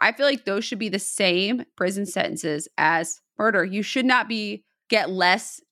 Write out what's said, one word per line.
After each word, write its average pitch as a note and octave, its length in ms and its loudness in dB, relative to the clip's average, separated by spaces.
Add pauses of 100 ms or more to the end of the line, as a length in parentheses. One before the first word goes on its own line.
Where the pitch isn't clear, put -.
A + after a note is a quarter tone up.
I G#3+ 120 4
feel C#4 140 0
like C#4 180 0
those G3+ 200 -2
should G#3 160 -6
be G#3+ 80 -4
the F#3+ 100 -2
same G3 640 0 (120)
prison G3 300 -2
sentences D#3 600 -4 (120)
as E3 420 0 (180)
murder. G#3+ 260 2
You G3 180 -2
should B3+ 240 -2
not B3 220 2
be, G#3+ 360 -6 (240)
get G#3 220 2
less F#3 500 2 (120)